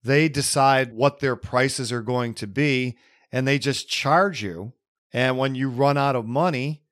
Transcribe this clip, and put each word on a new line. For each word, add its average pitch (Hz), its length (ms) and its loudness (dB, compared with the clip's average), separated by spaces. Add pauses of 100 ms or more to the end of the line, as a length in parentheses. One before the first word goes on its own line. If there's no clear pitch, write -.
They 143 240 4
decide 135 640 2
what 135 260 -6
their 131 160 0
prices 127 560 -2
are 120 100 -4
going 120 320 -4
to 107 140 -10
be, 127 480 -2 (340)
and 131 160 -2
they 139 140 2
just - 280 -4
charge 156 540 2
you. 95 300 -8 (400)
And 127 260 2
when 135 160 0
you 135 140 -2
run 139 280 2
out 139 200 2
of 113 100 -2
money 147 640 -2